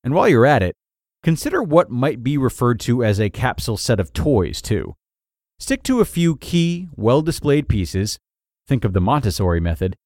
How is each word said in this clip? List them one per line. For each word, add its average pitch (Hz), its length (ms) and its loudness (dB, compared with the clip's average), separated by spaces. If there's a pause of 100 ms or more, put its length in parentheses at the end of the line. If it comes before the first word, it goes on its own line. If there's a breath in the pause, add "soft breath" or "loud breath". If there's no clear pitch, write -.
And 131 100 -2
while 214 140 2
you're 123 180 6
at 135 180 4
it, 90 120 -2 (480)
consider 269 400 0
what 165 260 2
might 123 340 -2
be 139 140 -2
referred 123 440 0
to 120 240 0
as 104 160 2
a 104 80 0
capsule - 480 -4
set 110 240 0
of 87 100 -4
toys, 98 500 0
too. - 340 -4 (640)
Stick - 240 -4
to 254 180 2
a 190 40 6
few 170 300 0
key, 170 640 -2
well-displayed 147 720 0
pieces, 98 500 -2 (480)
think 135 160 0
of 107 80 0
the 95 80 0
Montessori 95 600 0
method 85 340 -2 (100)